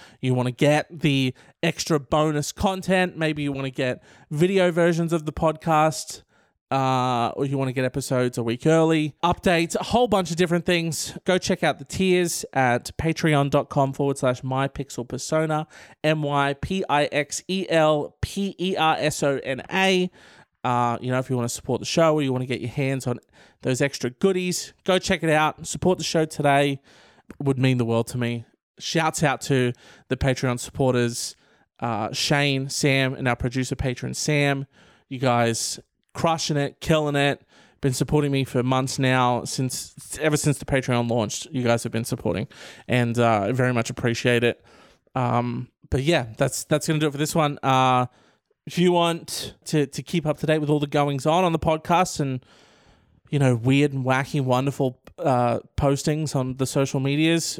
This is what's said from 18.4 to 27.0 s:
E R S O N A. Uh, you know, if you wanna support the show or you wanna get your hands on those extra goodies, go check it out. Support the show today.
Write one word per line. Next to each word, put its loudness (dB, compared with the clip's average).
E -2
R 2
S -2
O 0
N -6
A. 2
Uh, 2
you -4
know, 0
if -6
you 0
wanna -2
support -4
the -8
show 4
or 2
you 0
wanna -2
get -6
your -6
hands -4
on -4
those 0
extra -2
goodies, -2
go 2
check -2
it 0
out. 0
Support 0
the -8
show 0
today. 2